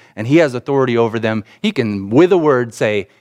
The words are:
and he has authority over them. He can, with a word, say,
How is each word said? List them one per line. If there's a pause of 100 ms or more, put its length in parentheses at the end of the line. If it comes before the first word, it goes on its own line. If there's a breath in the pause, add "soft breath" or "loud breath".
(160 soft breath)
and
he
has
authority
over
them. (180 soft breath)
He
can,
with
a
word,
say, (140)